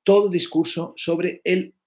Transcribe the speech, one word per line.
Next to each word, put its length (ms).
todo 280
discurso 640
sobre 480
el 300